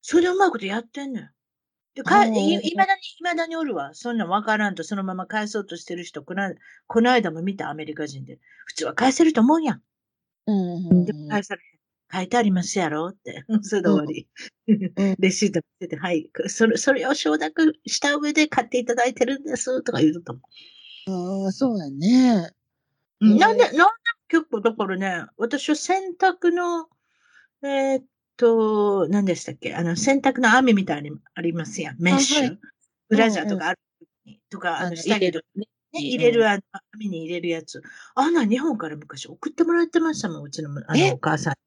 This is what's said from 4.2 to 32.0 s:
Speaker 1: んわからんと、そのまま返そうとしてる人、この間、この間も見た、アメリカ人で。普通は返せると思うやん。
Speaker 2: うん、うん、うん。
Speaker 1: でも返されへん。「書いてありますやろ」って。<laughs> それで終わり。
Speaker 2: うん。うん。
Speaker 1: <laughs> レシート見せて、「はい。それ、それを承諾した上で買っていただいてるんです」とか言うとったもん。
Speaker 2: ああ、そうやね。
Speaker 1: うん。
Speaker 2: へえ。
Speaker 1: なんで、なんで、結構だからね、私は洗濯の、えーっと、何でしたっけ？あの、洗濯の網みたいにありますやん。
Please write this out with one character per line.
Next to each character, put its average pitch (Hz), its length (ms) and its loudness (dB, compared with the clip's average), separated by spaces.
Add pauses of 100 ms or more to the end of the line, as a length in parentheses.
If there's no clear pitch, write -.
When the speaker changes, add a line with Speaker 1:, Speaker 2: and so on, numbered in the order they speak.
Speaker 1:
ん - 20 -8
わ 208 140 0
か 214 160 0
ら 208 120 0
ん 190 40 -8
と、 165 100 -8
そ 214 100 -6
の 196 100 -6
ま 185 100 -6
ま 185 120 -8
返 214 200 -4
そ 208 140 -6
う 202 60 -10
と 170 100 -12
し - 80 -18
て 175 120 -10
る 175 80 -12
人、 151 180 -14
こ 185 120 -14
の 196 80 -4
間、 190 120 -6 (320)
こ 226 140 0
の 247 100 4
間 233 200 4
も 160 100 -10
見 190 160 -4
た、 - 140 -8
ア 147 40 -10
メ 151 120 -10
リ 151 80 -10
カ 151 120 -6
人 135 200 -14
で。 131 120 -20 (280)
普 - 80 -18
通 156 100 -6
は 123 100 -6
返 262 180 2
せ 330 120 4
る 311 80 6
と 240 80 2
思 262 140 6
う 330 80 0
や 247 120 -2
ん。 - 80 -12 (640)
Speaker 2:
う 214 60 -2
ん、 202 40 2
う 175 240 -2
ん、 175 120 2
う - 100 8
ん。 - 40 2
Speaker 1:
で 156 80 -4
も 151 160 -12
返 202 120 -2
さ 196 140 -10
れ - 60 -20
へ - 20 -20
ん。 - 140 -20 (340)
「書 185 80 -4
い 185 80 -8
て 240 80 0
あ 240 60 6
り 208 80 4
ま 185 120 2
す - 160 -4
や 165 120 0
ろ」 156 180 -4
っ 208 60 -14
て。 - 340 -16
<laughs> 214 140 0
そ 208 140 -4
れ 180 60 0
で 202 60 2
終 151 180 2
わ 156 60 -8
り。 - 160 -12 (400)
Speaker 2:
う 220 40 4
ん。 196 120 2
う 190 280 0
ん。 185 40 0
Speaker 1:
<laughs> - 20 -16
レ 190 120 4
シ 202 160 0
ー - 60 0
ト 165 80 0
見 - 40 -20 (160)
せ 180 80 -10
て、 156 80 -8
「は 175 160 -4
い。 - 180 -4 (180)
そ - 180 2
れ、 226 100 2
そ 269 160 2
れ 262 140 0
を - 80 0
承 311 240 0
諾 311 340 2 (140)
し - 140 -4
た 285 160 0
上 294 180 -2
で 302 140 2
買 240 160 -2
っ - 40 -14
て 247 100 -2
い 240 60 -2
た 240 100 -2
だ 240 120 2
い 254 80 -2
て 254 100 0
る 277 160 -2
ん 285 40 -20
で 262 120 -6
す」 254 260 -4
と 240 100 -4
か - 80 -2
言 156 100 6
う - 20 -6
と 170 80 -8
っ - 20 -20
た 160 120 -14
も - 60 -18
ん。 - 1040 -10
Speaker 2:
あ - 20 -2
あ、 190 40 -4
そ 254 200 -2
う 208 60 -4
や 151 100 -8
ね。 208 640 4 (680)
Speaker 1:
う 214 80 8
ん。 208 40 10
Speaker 2:
へ 214 40 8
え。 - 20 6
Speaker 1:
な 427 160 6
ん - 20 2
で、 480 80 6
な - 60 2
ん - 20 -10
で、 320 120 6 (440)
結 320 160 2
構 214 160 -6
だ 220 120 2
か 214 140 -4
ら 190 100 -4
ね、 185 300 -4 (100)
私 269 340 -4
は 302 60 4
洗 370 420 -4
濯 359 340 2
の、 349 360 -4 (720)
え 269 340 0
ー 262 40 -2
っ 269 40 -20 (320)
と、 214 720 2
何 202 160 2
で 175 120 0
し - 80 -14
た - 80 -10
っ - 40 -12
け？ - 180 -10
あ 170 100 -4
の、 170 120 -2
洗 269 240 2
濯 254 200 0
の 226 160 4
網 254 180 4
み 190 100 2
た 151 140 -4
い 147 40 -10
に 147 80 -10 (240)
あ 165 60 -10
り 170 120 -2
ま 165 140 -6
す 185 160 -12
や 143 100 -10
ん。 - 80 -16